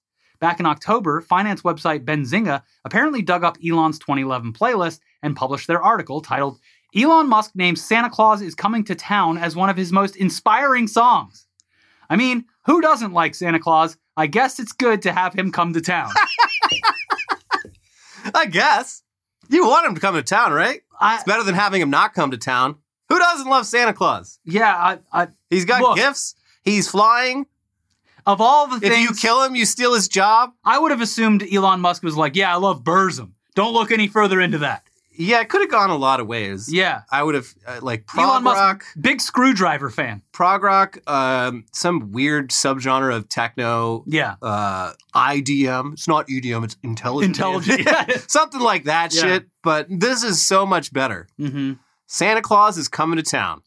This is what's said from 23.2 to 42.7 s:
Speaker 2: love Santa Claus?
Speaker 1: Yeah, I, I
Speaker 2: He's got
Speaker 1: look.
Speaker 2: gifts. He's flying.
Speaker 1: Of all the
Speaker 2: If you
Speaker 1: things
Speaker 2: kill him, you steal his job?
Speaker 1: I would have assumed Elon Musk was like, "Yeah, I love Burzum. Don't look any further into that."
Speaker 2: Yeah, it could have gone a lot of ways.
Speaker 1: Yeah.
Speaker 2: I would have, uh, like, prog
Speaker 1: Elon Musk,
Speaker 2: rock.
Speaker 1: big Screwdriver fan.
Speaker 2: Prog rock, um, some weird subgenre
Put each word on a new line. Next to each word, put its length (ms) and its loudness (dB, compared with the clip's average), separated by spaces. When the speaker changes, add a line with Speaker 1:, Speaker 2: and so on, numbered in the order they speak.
Speaker 2:
love 180 2
Santa 260 0
Claus? 520 -4
Speaker 1:
Yeah, 300 2
I, 240 -2
I 160 -2
Speaker 2:
He's 140 0
got 180 2
Speaker 1:
look. 140 2
Speaker 2:
gifts. 380 -2
He's 260 0
flying. 580 2
Speaker 1:
Of 140 2
all 280 6
the 80 -4
Speaker 2:
If 80 -4
you 100 4
Speaker 1:
things 120 -6
Speaker 2:
kill 220 4
him, 140 0
you 100 2
steal 280 0
his 140 0
job? 440 2
Speaker 1:
I 140 2
would 120 2
have 100 -2
assumed 420 2
Elon 280 2
Musk 220 0
was 140 -4
like, 200 0
"Yeah, 160 2
I 60 0
love 260 0
Burzum. 480 0
Don't 200 0
look 160 0
any 180 2
further 320 2
into 180 0
that." 260 -6
Speaker 2:
Yeah, 260 0
it 100 -4
could 100 2
have 100 0
gone 200 2
a 60 0
lot 240 2
of 60 -6
ways. 460 -8
Speaker 1:
Yeah. 380 -2
Speaker 2:
I 120 0
would 120 0
have, 120 -4
uh, 160 -14
like, 240 -6
prog 240 0
Speaker 1:
Elon 140 2
Musk, 140 4
Speaker 2:
rock. 260 0
Speaker 1:
big 220 0
Screwdriver 720 0
fan. 320 -6
Speaker 2:
Prog 300 2
rock, 440 2
um, 640 -2
some 420 -4
weird 360 -2
subgenre 640 -2